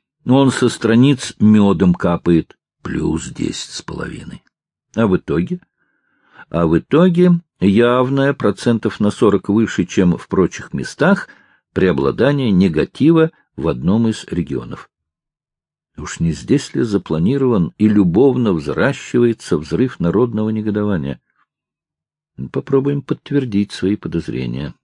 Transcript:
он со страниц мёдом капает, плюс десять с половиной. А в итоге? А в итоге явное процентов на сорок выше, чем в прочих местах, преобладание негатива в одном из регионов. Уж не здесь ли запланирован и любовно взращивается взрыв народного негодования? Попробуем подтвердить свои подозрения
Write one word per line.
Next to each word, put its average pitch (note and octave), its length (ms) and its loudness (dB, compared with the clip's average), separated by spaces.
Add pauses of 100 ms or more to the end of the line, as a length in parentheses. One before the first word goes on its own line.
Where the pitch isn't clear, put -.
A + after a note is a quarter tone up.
(260)
он C3 260 4
со B2 160 0
страниц B2 720 2
мёдом G2+ 540 4
капает, E2+ 640 0 (260)
плюс D#2+ 460 -4
десять - 420 -8
с - 100 -14
половиной. - 600 -14 (520)
А A2+ 120 2
в F#2 80 2
итоге? F3 460 -4 (880)
А E2+ 180 0
в E2 100 2
итоге F3 640 2 (220)
явное B2+ 720 2
процентов G#2+ 640 -2
на G#2 120 2
сорок G2+ 360 2
выше, G#2 380 0
чем F2+ 320 2
в - 100 -14
прочих - 460 -2
местах, D3+ 560 -2 (420)
преобладание F#2+ 800 0
негатива G2 800 2 (240)
в D2+ 140 -4
одном F#2+ 400 0
из - 160 -8
регионов. C2 640 -8 (1080)
Уж - 240 -14
не E2 140 -2
здесь - 420 -4
ли C3+ 60 -2
запланирован G#2 960 0
и G#2+ 100 2
любовно G#2+ 640 2
взращивается G#2 1080 -2
взрыв E2 440 -4
народного G#2+ 480 0
негодования? G#2 720 -4 (1300)
Попробуем C#3 500 -2
подтвердить B2 680 -4
свои G2 240 -4
подозрения C2 800 -8 (100)